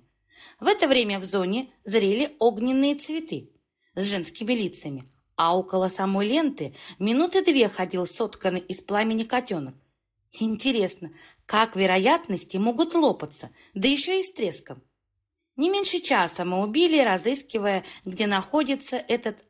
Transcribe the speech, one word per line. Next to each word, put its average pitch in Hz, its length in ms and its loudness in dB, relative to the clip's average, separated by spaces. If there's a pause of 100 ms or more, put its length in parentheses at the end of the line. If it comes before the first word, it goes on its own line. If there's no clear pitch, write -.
(600)
В 226 80 -2
это 381 200 4
время 226 320 2
в 185 60 -6
зоне 202 460 -2 (120)
зрели 214 540 0
огненные 254 580 2
цветы 311 540 -4 (460)
с 190 100 -2
женскими 202 480 -2
лицами, 156 500 -4 (320)
а 170 220 2
около 185 300 0
самой 196 400 0
ленты 269 480 -2 (240)
минуты 311 440 2
две 269 260 4
ходил 180 360 -4
сотканный 180 540 -2
из 185 220 -4
пламени 220 420 -2
котёнок. 220 520 -4 (640)
Интересно, 220 720 0 (360)
как 220 280 2
вероятности 190 840 2
могут 233 360 0
лопаться, 269 560 0 (240)
да 196 140 0
ещё 285 260 2
и 381 100 0
с 381 80 0
треском? - 520 -6 (720)
Не 320 160 0
меньше 392 280 0
часа 180 460 0
мы 180 160 0
убили, 311 380 4
разыскивая, 202 840 0 (220)
где 190 220 -2
находится 262 680 0
этот 240 520 -4